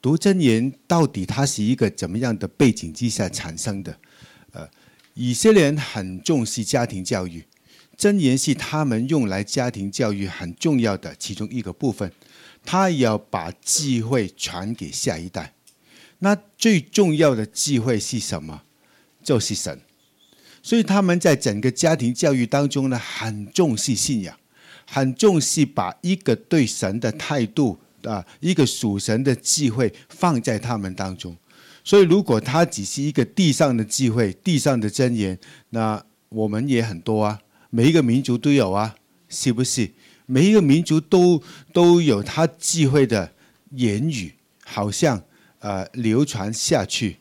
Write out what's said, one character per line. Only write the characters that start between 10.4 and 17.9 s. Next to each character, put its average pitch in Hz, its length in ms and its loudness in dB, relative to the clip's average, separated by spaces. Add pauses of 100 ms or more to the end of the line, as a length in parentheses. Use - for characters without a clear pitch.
重 147 240 0
要 107 160 2
的 - 240 -12
其 - 160 -10
中 107 160 -8
一 123 100 -6
个 90 120 -10
部 131 180 -2
分。 95 180 -6 (540)
他 190 260 0
要 120 280 2
把 87 340 -8 (100)
智 135 400 -2
慧 113 360 -2
传 95 360 -8
给 101 160 -12
下 110 280 -6
一 85 100 -12
代。 85 260 -12 (680)
那 202 180 2 (200)
最 214 220 4
重 185 340 2
要 151 220 4
的 110 100 -2
智 131 360 -2
慧 117 180 0